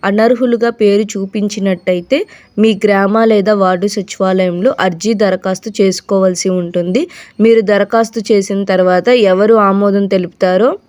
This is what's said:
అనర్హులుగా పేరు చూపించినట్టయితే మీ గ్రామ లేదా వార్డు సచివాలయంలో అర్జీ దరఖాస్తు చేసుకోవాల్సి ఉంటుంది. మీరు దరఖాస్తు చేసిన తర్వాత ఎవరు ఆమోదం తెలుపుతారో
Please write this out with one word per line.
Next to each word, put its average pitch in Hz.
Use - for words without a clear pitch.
అనర్హులుగా 233
పేరు 208
చూపించినట్టయితే 196
మీ 220
గ్రామ 202
లేదా 208
వార్డు 185
సచివాలయంలో 185
అర్జీ 185
దరఖాస్తు 190
చేసుకోవాల్సి 190
ఉంటుంది. 180
మీరు 226
దరఖాస్తు 214
చేసిన 196
తర్వాత 180
ఎవరు 208
ఆమోదం 202
తెలుపుతారో 185